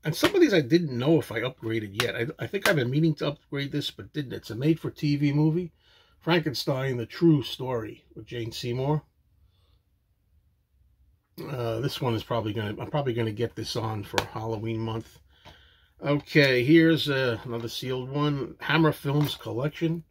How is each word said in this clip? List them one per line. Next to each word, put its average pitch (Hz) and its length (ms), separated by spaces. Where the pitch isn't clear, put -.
And 156 100
some 359 200
of 359 80
these 262 100
I 170 80
didn't 143 360
know 143 220
if - 140
I 113 80
upgraded 113 640
yet. 117 120
I, 120 120
I - 20
think 196 220
I've 180 80
been 123 140
meaning 151 260
to 156 120
upgrade 139 440
this, 147 180
but - 220
didn't. 127 220
It's - 160
a 110 40
made-for-T 147 640
V 143 160
movie, 160 400
Frankenstein, 135 760
The 113 80
True 156 360
Story, 123 600
with 110 120
Jane 117 260
Seymour. 131 500
Uh, 117 300
this - 220
one 120 120
is 107 80
probably 110 300
gonna, 107 260
I'm - 120
probably 131 240
gonna 113 180
get 113 240
this 113 180
on 110 300
for 101 180
Halloween 113 580
month. 113 380
Okay, 139 600
here's, 156 460
uh, 131 360
another 117 240
sealed 127 420
one, 143 500
Hammer 151 320
Films 143 440
Collection. 151 760